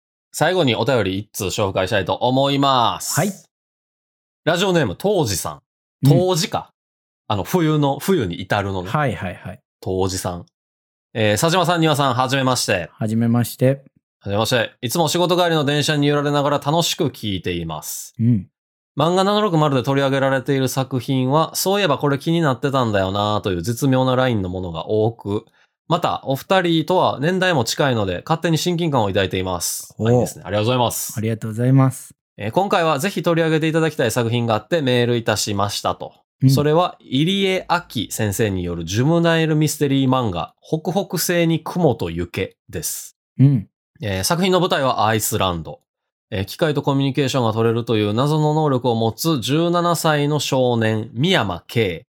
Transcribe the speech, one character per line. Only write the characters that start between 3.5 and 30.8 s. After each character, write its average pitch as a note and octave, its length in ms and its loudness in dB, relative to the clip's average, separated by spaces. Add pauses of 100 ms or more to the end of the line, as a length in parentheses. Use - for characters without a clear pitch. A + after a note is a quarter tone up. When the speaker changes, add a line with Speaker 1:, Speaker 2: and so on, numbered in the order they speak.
Speaker 1:
ラ D#3+ 120 0
ジ F3 80 -2
オ F#3+ 80 2
ネ E3 120 4
ー - 20 0
ム、 F#2 100 -4
当 F#3 280 0
時 G2 120 -2
さ D2+ 240 -8 (440)
ん。 - 20 4
Speaker 2:
う - 20 8
ん。 - 20 8
Speaker 1:
当 F3+ 260 4
時 F3 120 -2
か。 - 220 -8 (560)
あ G#2+ 80 -2
の、 G2 80 -2
冬 D#3 380 2
の、 C#3+ 180 0
冬 D#3 280 0
に E2+ 140 -6
至 G2+ 220 -2
る G2 100 -4
の F#2 120 -6
ね。 F2 40 -10
Speaker 2:
は D3 200 0
い G2 80 -4
は F#2+ 140 -8
い F2+ 40 -12
は - 200 -14
い。 - 60 -20 (200)
Speaker 1:
当 F#2+ 260 -2
時 F#2 120 -4
さ F2+ 180 -6
ん。 E2 100 -14 (680)
え G#2+ 200 2
ー、 G#2 40 0
佐 E3 140 2
島 F3+ 140 2
さ F3 100 2
ん、 E3 40 0
丹 D#3+ 80 4
羽 D3 80 4
さ C#3 120 2
ん、 B2 60 0
は B2+ 140 0
じ C3 80 0
め C3+ 80 0
ま B2+ 120 2
し - 80 -4
て。 F2+ 280 0
Speaker 2:
は - 160 -4
じ A2 80 -2
め A#2 100 2
ま A#2 180 2
し - 120 -8
て。 C3+ 280 2 (360)
Speaker 1:
は G2+ 100 -12
じ - 0 -
め G2+ 80 0
ま G#2+ 80 2
し - 40 -4
て。 A2+ 300 0
い B2 80 -6
つ - 80 -4
も E3 120 0
仕 F3 100 -2
事 F3 180 2
帰 F3 140 2
り - 60 -
の D3+ 80 2
電 D3 180 0
車 D3+ 140 0
に C#3+ 100 2
揺 D3 80 2
ら D3 80 0
れ C#3+ 80 -2
な C#3+ 140 0
が D3 60 0
ら C#3+ 80 0
楽 D#3 260 0
し - 100 -4
く D#3 140 -2
聞 G#2 300 -6
い E2+ 40 -8
て F2+ 100 -4
い E2+ 140 -6
ま D#2 160 -8
す。 - 360 -12
Speaker 2:
う A#2 40 -2
ん。 A2+ 260 2 (480)
Speaker 1:
漫 D#3+ 180 2
画 F#3+ 100 2
七 G#3 160 2
六 G3+ 160 0
〇 D3+ 180 2
で B2+ 80 0
取 C#3 180 0
り C#3 40 2
上 C3+ 60 2
げ C3+ 100 0
ら C3+ 100 2
れ C3+ 120 0
て C#3+ 120 -2
い C3+ 40 2
る C3 100 0
作 B2+ 320 -2
品 C3 300 0
は、 D#3 240 0
そ F#3+ 220 0
う G#3 40 0
い G3 40 2
え F3+ 40 0
ば C3+ 100 0
こ D3 120 0
れ C#3 80 0
気 E3 120 -4
に E3+ 100 2
な D3+ 120 2
っ A#2+ 80 -4
て C#3+ 100 -2
た B2 140 2
ん A2 80 0
だ G2 80 4
よ F#2+ 100 0
な G#2 320 0
と G2+ 100 -2
い F2+ 40 -2
う E2+ 60 -4
絶 A#2 260 -2
妙 C3 160 4
な B2+ 120 2
ラ B2+ 120 2
イ A#2+ 60 0
ン G2+ 80 -2
の F2+ 60 -4
も F#2 120 -6
の F2+ 120 -8
が D#2+ 160 -8
多 A2 240 2
く、 G#2 320 -6 (440)
ま E3 120 0
た、 G#2+ 240 -2
お C3 120 -2
二 F#3+ 260 0
人 E3 240 0
と F#3 100 2
は B2+ 240 2
年 F3 180 0
代 F#3 140 2
も C3 120 2
近 C#3+ 260 0
い B2 40 0
の G#2+ 120 0
で、 F2 180 -4
勝 D#3+ 160 -2
手 F3 100 -2
に D#3+ 60 2
親 F3 200 -2
近 E3 140 -2
感 C3+ 120 2
を G2+ 60 0
抱 F#2+ 180 2
い - 20 -6
て F#2+ 100 -2
い F#2 40 -2
ま F#2 180 -4
す。 - 380 -8
Speaker 2:
お G#2+ 60 -2
う。 A2 40 2
Speaker 1:
あ、 A#2+ 40 6
い B2 40 6
い B2 40 4
で A2 60 0
す - 120 -12
ね。 D#2 80 -18
あ F2+ 40 -10
り G2+ 60 -2
が - 20 2
と G#2+ 40 0
う - 40 -2
ご A#2+ 40 0
ざ B2+ 60 0
い - 20 0
ま A#2 140 2